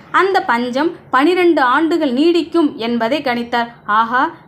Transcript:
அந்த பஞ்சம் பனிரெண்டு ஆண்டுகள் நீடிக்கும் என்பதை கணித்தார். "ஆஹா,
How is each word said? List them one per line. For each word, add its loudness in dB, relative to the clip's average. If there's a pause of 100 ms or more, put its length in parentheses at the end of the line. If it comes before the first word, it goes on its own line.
(120)
அந்த 0
பஞ்சம் -2 (180)
பனிரெண்டு 2
ஆண்டுகள் 0
நீடிக்கும் 0
என்பதை -2
கணித்தார். -4 (160)
"ஆஹா, 0 (160)